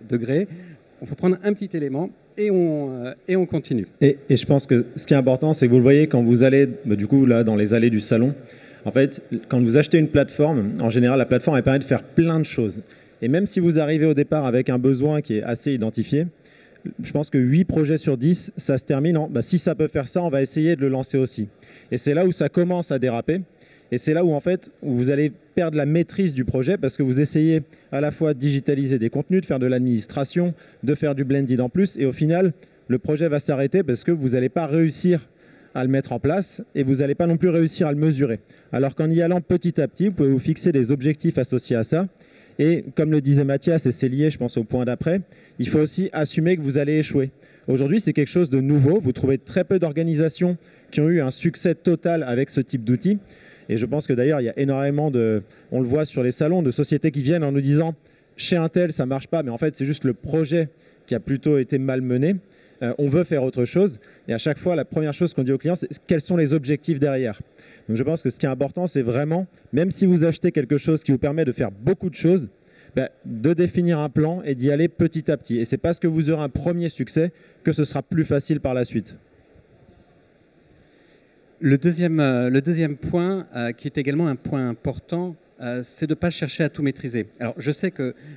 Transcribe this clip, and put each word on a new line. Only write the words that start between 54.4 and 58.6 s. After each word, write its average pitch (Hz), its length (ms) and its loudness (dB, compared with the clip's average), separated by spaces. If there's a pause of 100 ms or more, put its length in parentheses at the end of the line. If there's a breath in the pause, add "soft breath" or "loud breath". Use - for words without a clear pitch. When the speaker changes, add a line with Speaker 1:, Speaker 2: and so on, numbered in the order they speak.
Speaker 2:
y 110 40 -2
a - 80 -10
énormément 139 540 -2
de, 110 320 0 (280 soft breath)
on 127 100 0
le 123 60 -2
voit 147 180 0
sur 131 180 -4
les 123 80 0
salons, 165 320 0
de 131 80 0
sociétés 151 400 0
qui 143 100 -4
viennent 156 220 0
en 139 80 -2
nous 139 100 0
disant « 151 320 2 (440 soft breath)
Chez - 180 -2
Intel, 165 380 0